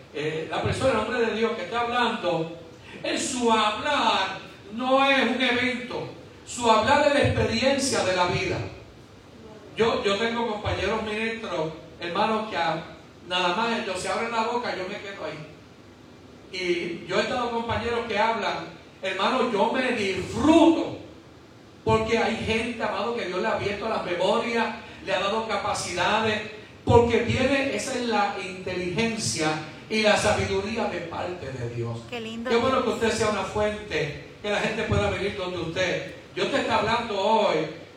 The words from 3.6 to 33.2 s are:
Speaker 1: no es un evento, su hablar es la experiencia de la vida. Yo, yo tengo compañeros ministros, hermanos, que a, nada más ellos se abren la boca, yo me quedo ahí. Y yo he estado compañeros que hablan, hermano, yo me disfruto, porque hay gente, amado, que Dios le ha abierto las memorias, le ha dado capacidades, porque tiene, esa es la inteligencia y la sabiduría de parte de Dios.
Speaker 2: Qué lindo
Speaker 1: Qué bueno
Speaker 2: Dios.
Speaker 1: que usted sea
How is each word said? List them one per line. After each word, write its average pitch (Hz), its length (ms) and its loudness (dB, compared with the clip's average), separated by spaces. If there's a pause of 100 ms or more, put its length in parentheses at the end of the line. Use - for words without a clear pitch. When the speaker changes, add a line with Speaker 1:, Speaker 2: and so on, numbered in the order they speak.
Speaker 1:
no 262 360 4
es 262 220 4
un - 100 0
evento, 240 680 0 (360)
su 240 240 -2
hablar 254 380 6
es 285 80 4
la 262 60 4
experiencia 226 840 2
de 185 120 2
la 180 100 4
vida. 190 320 0 (1160)
Yo, 226 260 2
yo 202 140 2
tengo 233 320 0
compañeros 202 560 -2
ministros, 214 680 -4 (280)
hermanos, 202 500 -2
que 190 60 -4
a, 165 260 0 (460)
nada 180 260 0
más 226 240 0
ellos 185 200 -4
se 190 100 -6
abren 214 240 -2
la 226 120 0
boca, 240 320 -2
yo 185 120 -4
me 202 100 -8
quedo 202 260 -10
ahí. 151 220 -8 (1080)
Y 175 540 -2
yo 185 120 -2
he - 40 4
estado 247 280 -2
compañeros 226 560 -2
que 208 120 -2
hablan, 190 480 0 (340)
hermano, 220 500 0
yo 208 220 4
me 254 200 2
disfruto, 220 1040 4 (840)
porque 220 340 4
hay 220 180 0
gente, 233 460 -2
amado, 208 340 -2
que 180 100 -4
Dios 185 140 -4
le 220 80 0
ha 208 40 0
abierto 202 360 -2
las 214 160 -2
memorias, 226 600 0 (380)
le 196 100 -4
ha 185 60 2
dado 220 280 0
capacidades, 214 920 0 (420)
porque 233 340 6
tiene, 262 560 2
esa 247 200 -4
es 247 120 -2
la 208 380 2
inteligencia 185 1040 -2 (400)
y 220 140 0
la 208 140 6
sabiduría 202 680 0
de 175 160 -4
parte 165 500 -8
de 120 240 -6
Dios. 117 240 -4 (120)
Speaker 2:
Qué 240 100 -8
lindo 226 300 -6
Speaker 1:
Qué 233 60 4
bueno 254 260 2
Speaker 2:
Dios. - 20 0
Speaker 1:
que 226 220 0
usted 220 120 0
sea 214 120 2